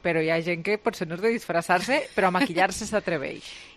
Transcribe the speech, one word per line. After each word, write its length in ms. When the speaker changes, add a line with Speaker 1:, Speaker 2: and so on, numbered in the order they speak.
Speaker 1:
però 220
hi 60
ha 120
gent 220
que 140
potser 300
no 80
és 60
de 80
disfressar-se, 840
però 120
a 40
maquillar-se 540
s'atreveix. 580
Speaker 2:
<laughs> 100